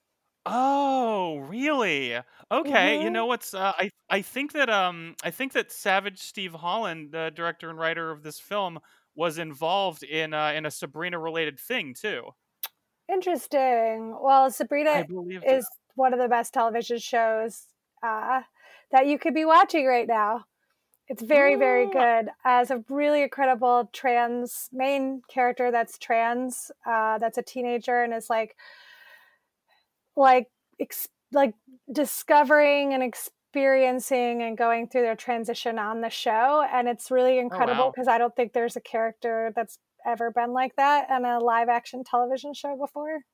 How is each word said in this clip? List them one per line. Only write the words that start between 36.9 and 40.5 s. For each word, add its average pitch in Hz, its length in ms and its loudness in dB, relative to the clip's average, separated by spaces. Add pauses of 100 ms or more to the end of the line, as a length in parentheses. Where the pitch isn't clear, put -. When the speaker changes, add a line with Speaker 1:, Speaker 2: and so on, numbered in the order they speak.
Speaker 2:
really 254 280 4 (120)
Speaker 1:
Oh, 247 100 -2
Speaker 2:
incredible 247 300 2
Speaker 1:
wow. - 60 -10
Speaker 2:
'cause 254 120 -2
I 233 100 6
don't 240 180 0
think 240 160 -2
there's 233 240 -2
a 240 40 -10
character 226 760 -4
that's - 240 -6 (260)
ever 233 260 -2
been 240 220 -2